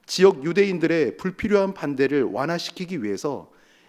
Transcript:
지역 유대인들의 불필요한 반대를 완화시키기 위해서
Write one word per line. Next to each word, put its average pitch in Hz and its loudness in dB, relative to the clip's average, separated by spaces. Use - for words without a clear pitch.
지역 175 4
유대인들의 165 2
불필요한 196 0
반대를 143 0
완화시키기 160 -4
위해서 104 -6